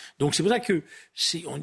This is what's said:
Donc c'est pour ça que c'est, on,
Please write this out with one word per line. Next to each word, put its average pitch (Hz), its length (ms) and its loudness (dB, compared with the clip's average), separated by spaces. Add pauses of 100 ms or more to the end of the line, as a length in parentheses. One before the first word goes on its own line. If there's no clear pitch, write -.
(200)
Donc 143 160 2
c'est 160 80 2
pour 202 80 4
ça 240 80 2
que 170 240 0 (320)
c'est, - 320 -2
on, 139 160 -8